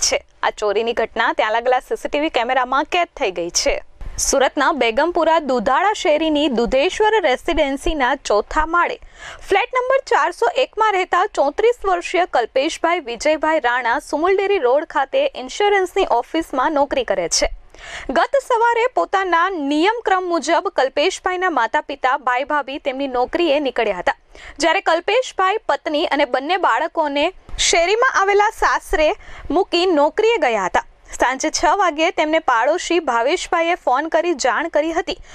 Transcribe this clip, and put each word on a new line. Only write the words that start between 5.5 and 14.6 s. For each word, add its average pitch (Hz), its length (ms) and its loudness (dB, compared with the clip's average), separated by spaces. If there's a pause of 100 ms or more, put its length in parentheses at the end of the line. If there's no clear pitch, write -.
શેરીની 302 520 2
દુધેશ્વર 277 760 2
રેસિડેન્સીના 269 920 0 (140)
ચોથા 233 360 0
માળે 330 300 0 (540)
ફ્લેટ 403 280 0
નંબર 523 240 2 (100)
ચારસો 359 380 2 (140)
એકમાં 427 300 0
રહેતા 370 320 2 (140)
ચોત્રીસ 427 460 2
વર્ષીય 349 400 0
કલ્પેશભાઈ 320 840 0
વિજયભાઈ 311 500 0
રાણા 247 400 0
સુમુલડેરી 381 580 0
રોડ 277 380 2